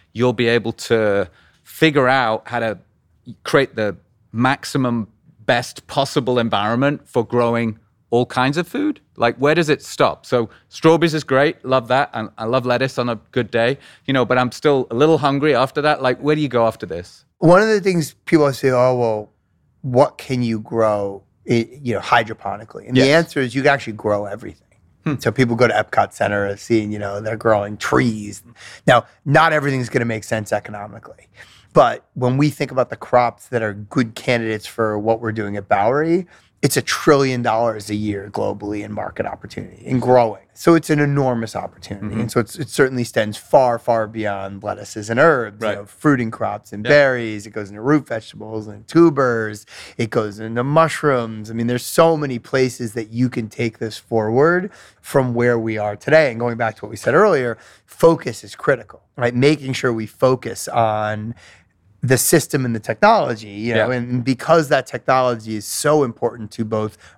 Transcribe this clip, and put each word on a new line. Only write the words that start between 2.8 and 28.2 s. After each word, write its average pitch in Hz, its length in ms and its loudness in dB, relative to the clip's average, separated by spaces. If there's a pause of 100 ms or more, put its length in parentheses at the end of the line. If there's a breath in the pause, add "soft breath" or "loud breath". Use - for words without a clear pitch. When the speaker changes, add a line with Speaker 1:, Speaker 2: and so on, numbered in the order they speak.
Speaker 1:
create 135 320 2
the 104 200 -2 (380)
maximum 123 720 -2 (380)
best - 420 -2
possible 127 500 0
environment 117 680 0
for 117 180 -2
growing 117 540 -2 (300)
all 123 160 2
kinds 131 300 0
of 170 100 -4
food. - 360 -4 (160)
Like, 117 180 2
where 143 180 2
does 165 140 2
it 147 140 0
stop? - 440 -2
So 120 240 -2 (200 soft breath)
strawberries 160 440 2
is 156 120 -4
great, 135 400 0
love 127 240 0
that, 131 240 2
and 113 240 -6
I 113 80 -8
love 123 200 0
lettuce 131 320 0
on 123 120 -2
a 117 60 -4 (160)
good 123 200 -4
day, 120 280 0 (260 loud breath)
you 135 80 -4
know, 131 100 2
but 123 140 2
I'm 127 160 0
still 139 380 0
a 113 40 -6
little 151 220 4
hungry 139 360 2
after 131 280 0
that. 147 200 0
Like, 127 180 0
where 147 160 0
do 151 60 -4
you 147 60 -2
go 120 200 2
after - 180 -6
this? 87 400 -12 (140)
Speaker 2:
One 175 220 8
of 220 60 2
the 214 140 2
things 175 320 -2 (120)
people 147 280 4
say, 135 160 0
"Oh, 127 260 4
well, 110 380 -2 (480)
what 131 360 2
can 127 240 -4
you 113 180 0
grow, 104 640 -2 (260)
i-, 117 180 2 (140)
you 120 140 -4
know, 92 40 -4
hydroponically?" 107 880 -2
And 123 80 -4
the 131 60 6
Speaker 1:
Yes. 151 240 4
Speaker 2:
answer - 160 -6
is 123 120 -4
you 135 100 -4
can 143 80 4
actually 117 220 -4
grow 104 320 -2
everything. 101 420 -14 (360)
Speaker 1:
Hmm. - 160 -4
Speaker 2:
So - 120 -2
people 120 260 0
go 120 100 4
to 110 60 2
Epcot 104 400 0
Center 104 320 -2
and 101 120 -6
see, 113 240 0
you 104 180 -8
know, 101 200 -8
they're 110 160 -6
growing 107 400 0
trees. 107 640 -2 (440 loud breath)